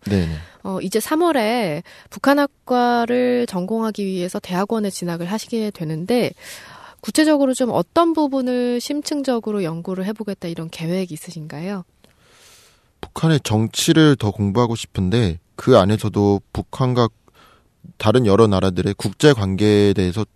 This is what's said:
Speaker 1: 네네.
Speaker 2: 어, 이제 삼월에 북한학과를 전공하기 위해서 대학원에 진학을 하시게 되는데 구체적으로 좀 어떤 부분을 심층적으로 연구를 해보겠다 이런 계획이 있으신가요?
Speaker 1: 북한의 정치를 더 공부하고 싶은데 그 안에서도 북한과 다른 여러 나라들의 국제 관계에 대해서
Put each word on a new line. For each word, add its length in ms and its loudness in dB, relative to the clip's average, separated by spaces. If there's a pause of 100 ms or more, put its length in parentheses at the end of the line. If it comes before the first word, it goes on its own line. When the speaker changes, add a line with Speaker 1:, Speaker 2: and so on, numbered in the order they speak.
Speaker 1:
네네. 240 0 (340)
Speaker 2:
어, 180 -6
이제 200 -4
삼월에 840 0 (280)
북한학과를 1400 0
전공하기 580 -4
위해서 320 -4
대학원에 520 -2
진학을 360 -6
하시게 460 -6
되는데 580 -2 (720)
구체적으로 540 2
좀 180 -2
어떤 400 0
부분을 680 -2
심층적으로 840 -4
연구를 400 -6
해보겠다 440 -8
이런 220 -8
계획이 420 -6
있으신가요? 720 -12 (1160)
Speaker 1:
북한의 400 0
정치를 760 2
더 140 -2
공부하고 460 0
싶은데 640 -2 (180)
그 220 6
안에서도 640 2 (120)
북한과 560 0 (880)
다른 280 4
여러 200 6
나라들의 500 0
국제 360 4
관계에 600 4
대해서 320 0 (120)